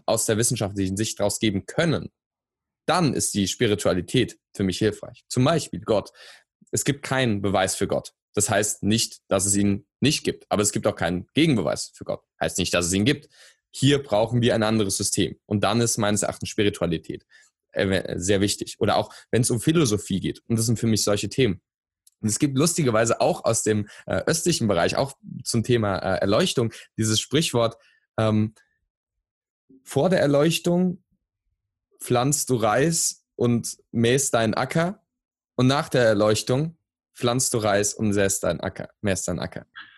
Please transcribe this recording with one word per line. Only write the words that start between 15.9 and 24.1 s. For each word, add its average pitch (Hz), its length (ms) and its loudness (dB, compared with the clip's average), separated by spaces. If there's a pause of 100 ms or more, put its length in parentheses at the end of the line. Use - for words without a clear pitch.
meines 104 240 0
Erachtens - 260 -6
Spiritualität, 87 800 -4 (460)
äh, 95 460 -2
sehr 92 220 0
wichtig. - 400 -4
Oder 101 160 2
auch, - 160 -2 (180)
wenn's - 200 2
um 120 100 0
Philosophie 127 600 0
geht. - 280 -6
Und 113 100 0
das 113 80 -2
sind 110 120 0
für - 80 -2
mich 110 180 0
solche 101 240 0
Themen. 110 320 0 (600)
Und 107 80 -2
es 101 100 -2
gibt 143 180 0
lustigerweise 120 640 2
auch 156 240 0
aus - 180 0
dem, 107 240 0 (200)
äh, - 200 -2